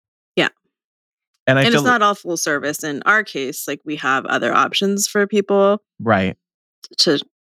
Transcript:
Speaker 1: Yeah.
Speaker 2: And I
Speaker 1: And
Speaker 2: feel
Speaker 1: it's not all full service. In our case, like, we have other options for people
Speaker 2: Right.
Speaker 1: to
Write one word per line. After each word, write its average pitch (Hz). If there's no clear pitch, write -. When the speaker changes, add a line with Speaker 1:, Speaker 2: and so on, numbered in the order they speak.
Speaker 1:
Yeah. 160
Speaker 2:
And 131
I 135
Speaker 1:
And 233
Speaker 2:
feel 147
Speaker 1:
it's 143
not 240
all 208
full 170
service. 147
In 147
our 214
case, 139
like, 143
we 151
have 135
other 117
options 196
for 202
people 202
Speaker 2:
Right. 98
Speaker 1:
to 147